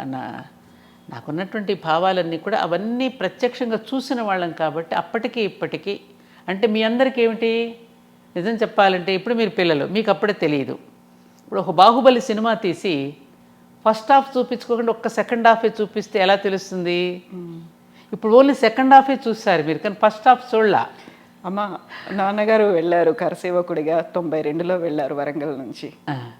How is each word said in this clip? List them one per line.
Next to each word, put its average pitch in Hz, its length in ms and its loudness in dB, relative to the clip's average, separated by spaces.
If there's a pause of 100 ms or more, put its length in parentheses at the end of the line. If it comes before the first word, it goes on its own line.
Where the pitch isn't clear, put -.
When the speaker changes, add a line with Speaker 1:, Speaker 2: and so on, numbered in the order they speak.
Speaker 1:
నా, 127 400 -10 (640)
నాకున్నటువంటి 185 640 -8
భావాలన్నీ 165 640 0
కూడా 202 200 -4
అవన్నీ 214 500 -2
ప్రత్యక్షంగా 233 720 -4 (140)
చూసిన 262 280 -4
వాళ్ళం 185 300 -2
కాబట్టి 160 440 -4
అప్పటికి 226 460 -4
ఇప్పటికీ, 185 580 -6 (480)
అంటే 196 200 0
మీ 214 160 0
అందరికీ 240 380 0
ఏమిటి, 226 580 0 (560)
నిజం 190 200 -2
చెప్పాలంటే 190 600 2
ఇప్పుడు 226 200 -2
మీరు 226 140 0
పిల్లలు, 165 360 2
మీకు 208 260 0
అప్పుడే 202 220 0
తెలియదు. 143 460 -2 (600)
ఇప్పుడు - 200 -6
ఒక 180 120 -4
బాహుబలి 233 500 6
సినిమా 220 320 -2
తీసి 151 640 -4 (720)
ఫస్ట్ 220 220 -2
హాఫ్ 269 260 4
చూపించుకోకుండా 240 520 -2
ఒక్క 226 180 -4
సెకండ్ 226 400 0
హాఫే 226 240 4 (100)
చూపిస్తే 208 380 -4
ఎలా 190 160 6
తెలుస్తుంది? 180 880 -4 (100)
Speaker 2:
మ్మ్. 170 280 -14 (520)
Speaker 1:
ఇప్పుడు 220 280 6
only 277 140 4
సెకండ్ 254 380 4
హాఫే 269 240 8 (100)
చూస్తారు 196 360 0
మీరు, 156 140 -2
కానీ 208 180 -6 (100)
ఫస్ట్ 214 220 2
హాఫ్ 247 280 2
చూడలా. 190 300 4 (600)
Speaker 2:
అమ్మ, 196 320 -6 (340)
నాన్నగారు 208 520 2
వెళ్ళారు 170 480 4
కరసేవకుడిగా 170 880 -2
తొంభై 165 400 -4
రెండులో 170 360 -2
వెళ్ళారు 151 380 -4
వరంగల్ 143 440 -6
నుంచి. 131 340 -14 (160)
Speaker 1:
ఆ, 147 40 -6 (260)